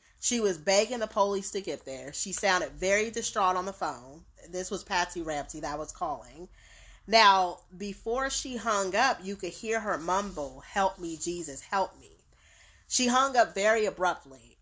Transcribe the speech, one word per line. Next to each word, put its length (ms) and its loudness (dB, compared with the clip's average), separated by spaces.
She 180 0
was 180 2
begging 420 2
the 80 -2
police 440 0
to 100 -4
get 220 -6
there. 300 -10
She 180 -6
sounded 420 2
very 380 2
distraught 460 0
on 80 -2
the 80 -6
phone. 500 -8
This 220 -6
was 120 -6
Patsy 400 -2
Ramsey 380 -6
that 180 -6
was 120 -8
calling. 560 -8
Now, 520 6
before 520 -4
she 260 -6
hung 400 0
up, 280 4
you 120 -6
could 160 -8
hear 280 -4
her 180 -2
mumble, 640 -4
"Help 380 0
me, 180 -8
Jesus, 420 -6
help 400 -2
me." 120 -20
She 200 0
hung 280 4
up 200 4
very 300 4
abruptly, 760 -4